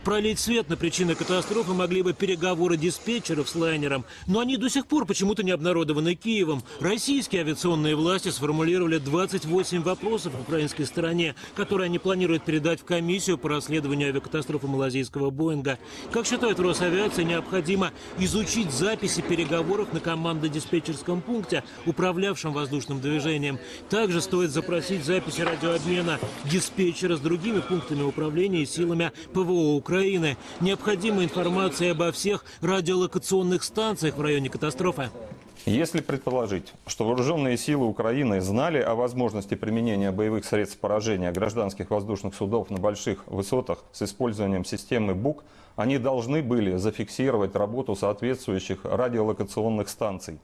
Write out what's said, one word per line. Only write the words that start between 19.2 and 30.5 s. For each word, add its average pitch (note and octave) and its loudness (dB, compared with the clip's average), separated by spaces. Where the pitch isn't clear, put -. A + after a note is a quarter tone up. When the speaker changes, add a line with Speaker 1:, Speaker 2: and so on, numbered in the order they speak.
Speaker 1:
переговоров E3+ 0
на D#3+ -2
командо-диспетчерском D#3+ -2
пункте, G3 -2
управлявшем F3+ 0
воздушным C#3+ -4
движением. D3 0
Также G3 2
стоит F3+ 0
запросить E3+ -2
записи E3 0
радиообмена E3+ 0
диспетчера F3 0
с C#3+ -4
другими E3+ 0
пунктами D3+ -2
управления D#3 0
и - 0
силами E3+ 0
П F#3 2
В F3+ 2
О D#3 4
Украины. F3+ 2